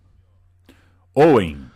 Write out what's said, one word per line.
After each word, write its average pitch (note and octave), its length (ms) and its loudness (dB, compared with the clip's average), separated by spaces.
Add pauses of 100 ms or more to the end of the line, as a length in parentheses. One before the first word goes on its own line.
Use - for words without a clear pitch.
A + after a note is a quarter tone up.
(1120)
Owen. A2+ 440 0 (180)